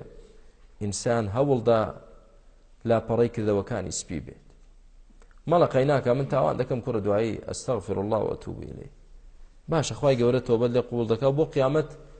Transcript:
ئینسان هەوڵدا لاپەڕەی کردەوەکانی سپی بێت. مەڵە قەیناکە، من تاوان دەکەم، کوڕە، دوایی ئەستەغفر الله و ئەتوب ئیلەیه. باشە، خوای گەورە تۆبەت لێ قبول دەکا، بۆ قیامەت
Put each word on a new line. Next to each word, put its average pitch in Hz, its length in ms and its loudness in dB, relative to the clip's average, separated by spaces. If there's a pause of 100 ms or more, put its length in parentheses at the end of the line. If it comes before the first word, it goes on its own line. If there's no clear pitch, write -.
(800)
ئینسان 110 440 0 (120)
هەوڵدا 120 440 4 (1080)
لاپەڕەی 117 460 2
کردەوەکانی 101 680 -2
سپی 82 240 -8
بێت. - 200 -20 (1040)
مەڵە 165 240 6
قەیناکە، 135 440 2
من 139 80 -2
تاوان 147 340 0
دەکەم، 127 240 -2
کوڕە، 117 220 -2
دوایی 104 420 0
ئەستەغفر 104 500 -4
الله 104 260 0
و 87 80 -2
ئەتوب - 300 -10
ئیلەیه. - 300 -14 (760)
باشە، 156 220 0
خوای 135 280 2
گەورە 123 280 4
تۆبەت 120 260 4
لێ 123 140 2
قبول 120 240 -2
دەکا، 113 160 2 (100)
بۆ 160 60 4 (100)
قیامەت 147 360 2 (300)